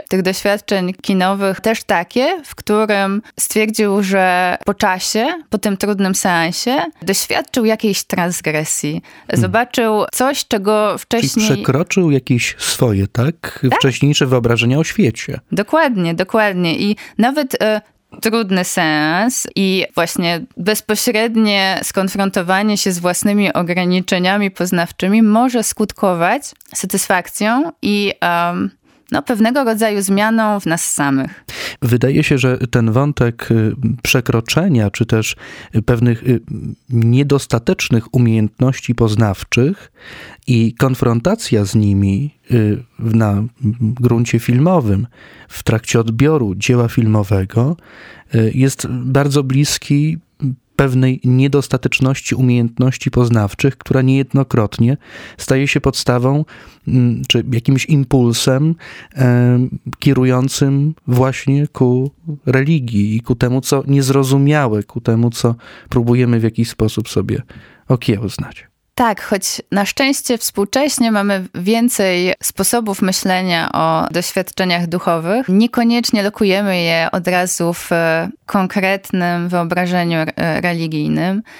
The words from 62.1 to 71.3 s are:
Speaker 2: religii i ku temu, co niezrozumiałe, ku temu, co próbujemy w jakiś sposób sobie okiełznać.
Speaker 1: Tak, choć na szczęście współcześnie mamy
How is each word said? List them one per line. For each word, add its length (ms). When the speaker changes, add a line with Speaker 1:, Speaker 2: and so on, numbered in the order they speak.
Speaker 2:
religii 720
i 60
ku 140
temu, 260
co 260
niezrozumiałe, 960
ku 180
temu, 280
co 260
próbujemy 500
w 40
jakiś 260
sposób 400
sobie 320
okiełznać. 800
Speaker 1:
Tak, 240
choć 400
na 140
szczęście 520
współcześnie 720
mamy 440